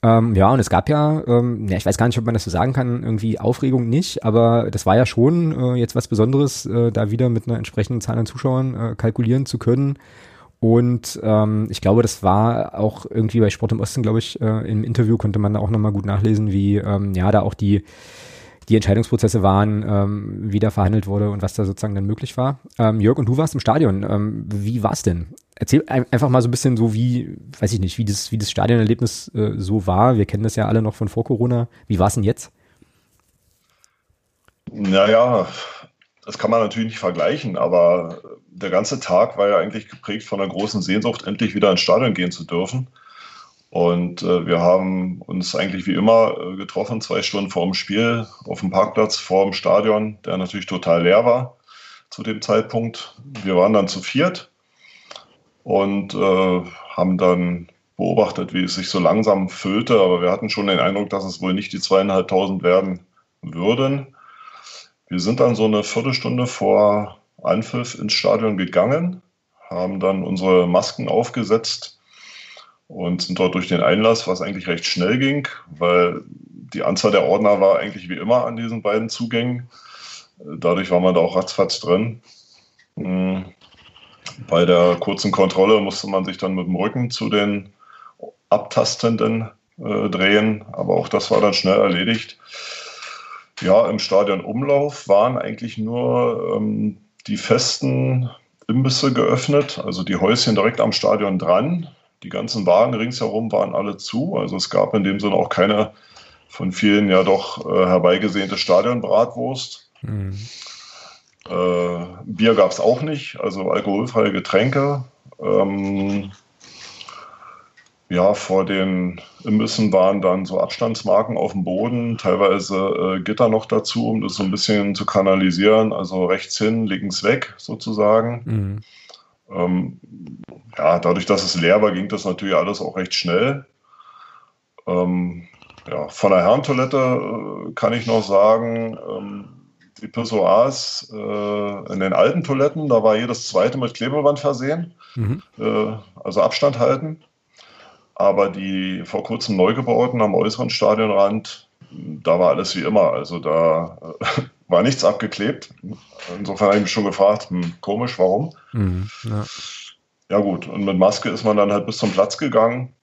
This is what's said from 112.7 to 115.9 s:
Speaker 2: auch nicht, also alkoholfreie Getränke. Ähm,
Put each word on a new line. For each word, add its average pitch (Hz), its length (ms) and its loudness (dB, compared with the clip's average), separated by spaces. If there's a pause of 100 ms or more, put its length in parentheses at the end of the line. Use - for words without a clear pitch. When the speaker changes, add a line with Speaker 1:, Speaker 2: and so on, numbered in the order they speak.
Speaker 2:
auch 123 220 2
nicht, 151 380 -8
also 92 300 -4
alkoholfreie 107 640 0
Getränke. 131 720 0 (380)
Ähm, 98 880 -2 (1800)